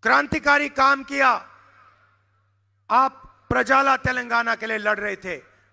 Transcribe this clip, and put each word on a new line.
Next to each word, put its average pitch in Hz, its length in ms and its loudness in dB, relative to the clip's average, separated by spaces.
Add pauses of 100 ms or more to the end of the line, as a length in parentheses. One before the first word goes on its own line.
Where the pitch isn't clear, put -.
क्रांतिकारी 285 640 2
काम 269 360 0
किया, 277 260 0 (1600)
आप - 580 -2
प्रजाला 269 480 2
तेलंगाना 240 580 -4
के 220 120 -12
लिए 220 120 -4
लड़ 208 200 -2
रहे 202 180 -8
थे 185 200 -10 (360)